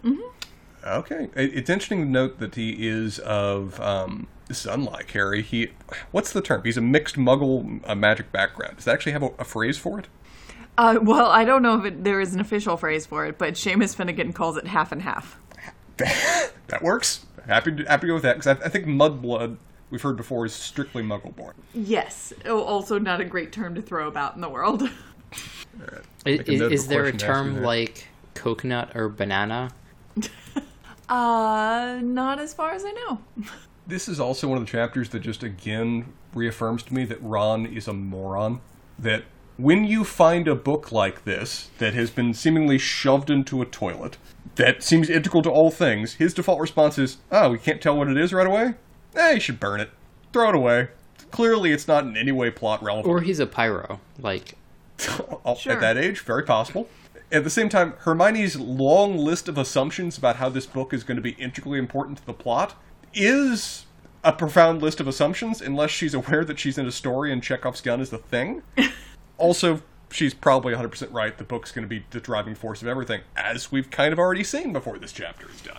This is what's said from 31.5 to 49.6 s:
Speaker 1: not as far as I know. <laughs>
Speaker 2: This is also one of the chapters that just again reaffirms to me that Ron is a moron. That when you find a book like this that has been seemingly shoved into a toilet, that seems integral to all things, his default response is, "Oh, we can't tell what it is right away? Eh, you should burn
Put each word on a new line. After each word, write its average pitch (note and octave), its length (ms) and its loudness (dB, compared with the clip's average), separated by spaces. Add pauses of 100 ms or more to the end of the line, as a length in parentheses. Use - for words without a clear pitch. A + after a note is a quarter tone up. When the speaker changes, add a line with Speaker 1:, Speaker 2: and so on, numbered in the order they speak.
Speaker 1:
not B3+ 340 -2
as D4+ 160 -10
far D#4+ 180 -4
as F#4+ 120 -8
I G4+ 80 -8
know. G#4 260 -8 (180)
<laughs> G#3+ 140 -10 (360)
Speaker 2:
This F3+ 220 -6
is E3 120 -6
also B2+ 260 -2
one C3 100 0
of B2 80 -2
the G#2 60 -10
chapters A#2 380 -2
that A#2 120 -8
just A2 220 -8
again A#2 680 -4 (200)
reaffirms A2+ 520 -4
to C3 100 -6
me C3 120 0
that A2+ 140 -8
Ron A2 460 0
is G#2+ 220 -8
a G#2+ 40 -6
moron. G2 680 -4 (360)
That A2+ 280 0 (320)
when D#3+ 280 6
you G#3+ 200 2
find E3+ 420 4
a D3+ 80 4
book C#3+ 380 -2
like G2 320 0
this G2+ 540 -6
that A2 160 2
has A#2 140 0
been A#2+ 240 0
seemingly D#3 460 4
shoved C#3 520 2
into C3+ 300 2
a B2 60 -2
toilet, - 500 -8 (380)
that B2+ 300 4
seems E3 260 6
integral E3 320 4
to E3 80 2
all D#3 220 6
things, A2+ 420 0
his E3 200 2
default E3+ 260 2
response D3+ 380 2
is, C3+ 180 0 (160)
"Oh, F#3 180 6
we A2+ 80 -2
can't - 240 -2
tell D3 140 2
what C#3+ 100 2
it C3+ 100 2
is E3+ 160 2
right F#3 140 4
away? A3+ 280 2 (420)
Eh, E4 160 6
you C#4 80 4
should A#2+ 180 -4
burn G2+ 220 -2